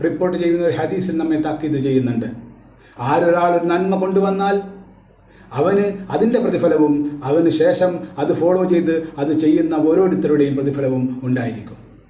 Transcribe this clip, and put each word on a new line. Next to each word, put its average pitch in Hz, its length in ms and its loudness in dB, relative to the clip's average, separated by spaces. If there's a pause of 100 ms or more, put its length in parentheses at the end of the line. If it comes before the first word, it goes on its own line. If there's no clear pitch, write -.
റിപ്പോർട്ട് 180 360 -2
ചെയ്യുന്ന 170 260 0
ഒരു 160 120 0
ഹദീസിൽ 180 400 -4
നമ്മെ 160 260 0
താക്കീത് 151 400 -4
ചെയ്യുന്നുണ്ട്. 120 420 0 (840)
ആരൊരാൾ 175 480 2
ഒരു 170 140 -2
നന്മ 190 300 0
കൊണ്ടുവന്നാൽ 196 540 0 (1000)
അവന് 196 260 2 (300)
അതിൻ്റെ 226 280 2
പ്രതിഫലവും 156 500 2 (360)
അവന് 165 220 4 (100)
ശേഷം 180 320 2 (300)
അത് 170 180 0
ഫോളോ 185 320 2
ചെയ്ത് 160 200 2 (300)
അത് 156 100 -2 (120)
ചെയ്യുന്ന 160 300 2 (140)
ഓരോരുത്തരുടെയും 151 680 2
പ്രതിഫലവും 135 460 -2 (220)
ഉണ്ടായിരിക്കും. 117 520 -6 (320)